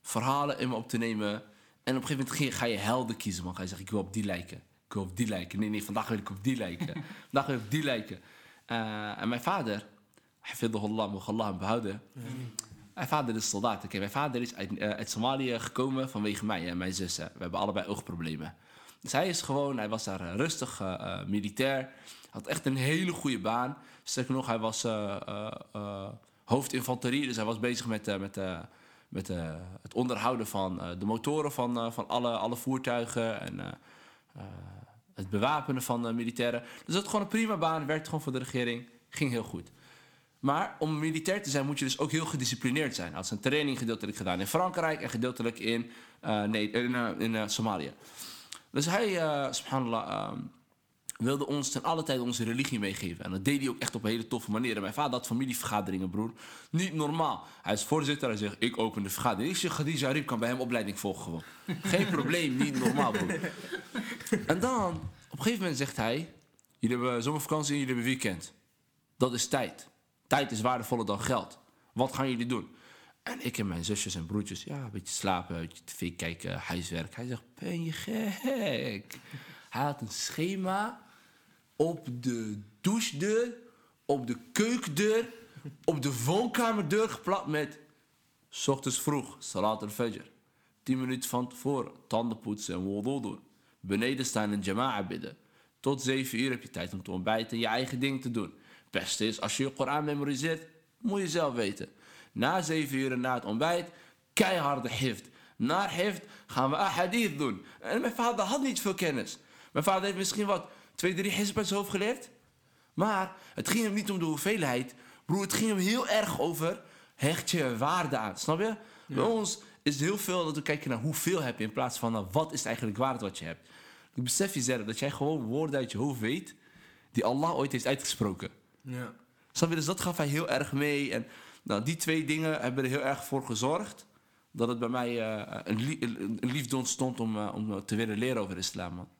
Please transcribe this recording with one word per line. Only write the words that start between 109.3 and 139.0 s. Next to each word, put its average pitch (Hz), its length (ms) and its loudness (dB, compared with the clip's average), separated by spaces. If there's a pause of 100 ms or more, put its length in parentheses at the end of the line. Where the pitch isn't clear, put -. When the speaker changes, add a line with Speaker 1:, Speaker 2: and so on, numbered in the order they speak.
Speaker 1:
Mijn 156 140 0
vader 190 180 4
heeft 196 140 0
misschien 202 280 0
wat, 196 200 2 (300)
twee, 185 180 2
drie 196 180 2
hizb 202 260 0
uit 208 100 2
zijn 196 120 2
hoofd 196 120 -2
geleerd. 208 380 0 (640)
Maar 190 420 2 (180)
het - 160 -4
ging 226 140 4
hem 208 100 2
niet 208 180 0
om 185 80 2
de 165 60 2
hoeveelheid. 147 680 2 (300)
Broer, 190 160 2
het 196 120 0
ging 220 160 4
hem 202 80 4
heel 214 300 2
erg 208 320 2
over, 165 420 0 (340)
hecht 156 360 2
je 131 260 2
waarde 143 400 2
aan, 107 200 -2
snap 160 220 0
je? 208 60 2
Speaker 3:
Ja. 220 100 0 (300)
Speaker 1:
Bij 131 180 0
ons 220 360 2 (220)
is 147 120 2
het 139 100 0
heel 196 140 4
veel 180 280 0
dat 151 100 -2
we 151 60 -2
kijken 147 280 0
naar 117 100 0
hoeveel 160 420 2
heb 123 160 -2
je 107 60 -2
in 107 100 -2
plaats 127 260 -2
van 117 120 2
naar 104 200 0
wat 156 200 4
is 143 60 -4
het - 100 -2
eigenlijk 110 300 -2
waard 127 240 2
wat 98 160 -6
je 80 80 -8
hebt. - 240 -10 (440)
Ik 123 100 -2
besef 190 300 2
je 135 80 0
zelf 120 240 2
dat 113 140 -4
jij 143 120 0
gewoon 147 320 0
woorden 139 360 0
uit 123 120 -2
je 98 60 -4
hoofd 127 220 0
weet 139 360 -2 (560)
die - 140 2
Allah 143 300 4
ooit 135 160 2
heeft 123 160 0
uitgesproken. 104 640 0 (320)
Speaker 3:
Ja. 123 320 -8 (380)
Speaker 1:
Snap 165 180 2
je? 165 60 2
Dus 151 100 0
dat 185 160 0
gaf 175 160 0
hij 151 100 2
heel 151 220 0
erg 143 220 0
mee. 143 420 2
En, 117 120 -2 (380)
nou, 104 200 0
die 160 120 0
twee 160 300 2
dingen 156 360 2
hebben 127 220 0
er 127 60 2
heel 139 120 0
erg 139 240 0
voor 135 200 -2
gezorgd 147 600 -2 (460)
dat 117 160 2
het 120 120 0
bij 117 100 0
mij, 120 320 0
eh, 110 420 -4
een 110 180 2
lie-, 156 220 0
een 113 480 -2
liefde 135 260 0
ontstond 127 420 0
om, 110 180 0
eh, 104 180 -2
om 104 300 -2
te 107 100 0
willen 107 220 2
leren 120 240 2
over 95 160 -4
islam, 90 360 -4
man. 87 140 -8 (120)